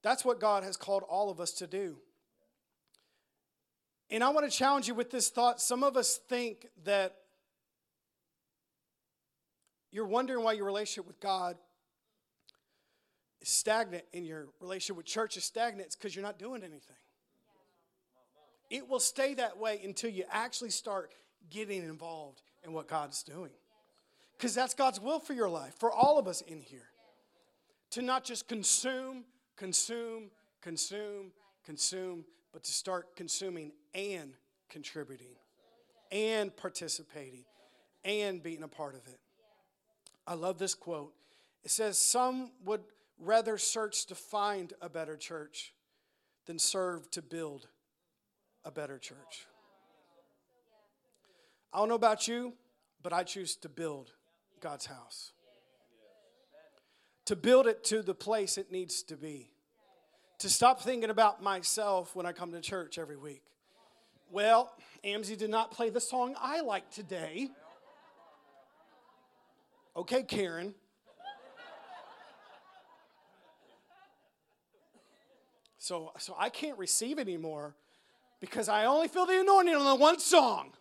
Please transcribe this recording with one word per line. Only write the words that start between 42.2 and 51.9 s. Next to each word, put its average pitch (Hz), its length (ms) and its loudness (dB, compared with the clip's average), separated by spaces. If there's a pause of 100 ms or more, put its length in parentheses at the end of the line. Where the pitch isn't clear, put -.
would 208 220 -4 (320)
rather 220 400 2
search 214 480 -2
to 190 100 -14
find 202 640 -4
a 175 80 -10
better 156 280 -8
church 151 560 -12 (720)
than 165 140 -10
serve 175 520 -2
to 175 100 -8
build 147 480 -10 (920)
a 156 80 -14
better 139 260 -10
church." - 500 -18 (2250)
I 175 60 -4
don't 214 120 4
know 233 60 2